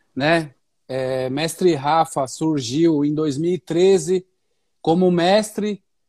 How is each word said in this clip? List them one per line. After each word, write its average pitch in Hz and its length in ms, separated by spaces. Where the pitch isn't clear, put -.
né? 151 360
É, 131 420
Mestre 160 440
Rafa 147 520
surgiu 151 760
em 151 100
dois 147 240
mil 170 160
e 175 40
treze 180 680
como 180 300
mestre, 202 680